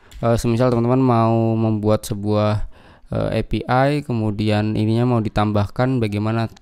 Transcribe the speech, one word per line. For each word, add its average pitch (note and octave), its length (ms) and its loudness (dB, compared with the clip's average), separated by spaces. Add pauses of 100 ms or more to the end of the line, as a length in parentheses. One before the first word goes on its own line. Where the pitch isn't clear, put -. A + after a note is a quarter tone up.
(220)
Eh, A#2 160 2
semisal A#2 320 2
teman-teman A#2+ 320 2
mau A2+ 560 2
membuat G#2+ 480 0
sebuah, G#2 640 -2 (420)
eh, G#2+ 280 -2
A - 40 -2
P A2 240 -4
I, C#3 400 0
kemudian G#2+ 720 -2
ininya A2 240 2
mau B2 160 2
ditambahkan, G#2+ 800 -2
bagaimana A2 480 -2 (140)